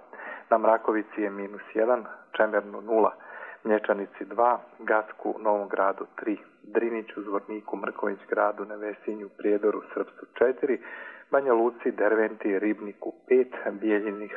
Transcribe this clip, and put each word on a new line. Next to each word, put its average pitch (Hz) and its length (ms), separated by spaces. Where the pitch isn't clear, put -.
Na 113 80
Mrakovici 110 640
je 104 100
minus 101 320
jedan, 113 300
Čemernu 104 440
nula, 107 320
Mlječanici 104 600
dva, 117 360
Gacku, 107 600
Novom 104 280
Gradu 98 380
tri, 104 160
Driniću, 110 600
Zvorniku, 104 540
Mrkonjić 101 420
Gradu, 104 340
Nevesinju, 104 640
Prijedoru, 104 440
Srpcu - 320
četiri, 127 400
Banja 139 220
Luci, 117 460
Derventi, 107 600
Ribniku 104 560
pet, 127 240
Bijeljini, 104 560